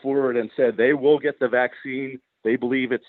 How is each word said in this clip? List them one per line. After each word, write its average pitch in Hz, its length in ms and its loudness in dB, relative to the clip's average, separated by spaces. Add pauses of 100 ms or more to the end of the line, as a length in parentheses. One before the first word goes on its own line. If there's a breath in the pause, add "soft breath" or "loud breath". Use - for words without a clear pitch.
forward 135 320 -2
and 113 220 -4
said 120 180 2
they 123 180 4
will 143 260 2
get 147 200 -4
the 127 80 0
vaccine. 131 720 -4 (240)
They 113 140 2
believe 123 340 -2
it's 120 180 -4